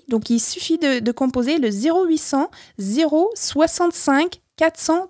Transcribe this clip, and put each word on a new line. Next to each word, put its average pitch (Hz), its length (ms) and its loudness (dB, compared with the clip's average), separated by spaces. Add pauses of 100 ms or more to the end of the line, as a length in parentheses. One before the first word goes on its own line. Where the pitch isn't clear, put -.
donc 220 240 -2
il 233 80 2
suffit 330 400 -4
de, 277 200 0
de 233 120 0
composer 254 480 0
le 247 100 2
zéro 311 360 0
huit 320 120 2
cents 285 320 -2 (300)
zéro 302 560 2
soixante-cinq 330 1040 0 (160)
quatre 330 200 0
cent 349 320 -2